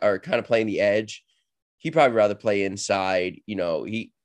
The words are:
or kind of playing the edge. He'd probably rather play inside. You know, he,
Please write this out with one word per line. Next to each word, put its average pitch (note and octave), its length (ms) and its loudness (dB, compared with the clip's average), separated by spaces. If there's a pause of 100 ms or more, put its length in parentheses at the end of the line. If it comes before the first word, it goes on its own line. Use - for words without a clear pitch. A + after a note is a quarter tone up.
or G2+ 180 2
kind B2 200 -2
of A2 80 -4
playing A2+ 220 2
the F#2 120 -2
edge. G#2 420 0 (540)
He'd D#3+ 160 -8
probably C#3 240 4
rather G#2 180 4
play G2+ 300 0
inside. F#2+ 800 -2
You G#2+ 120 -8
know, E2+ 280 -2
he, A2 280 -8 (120)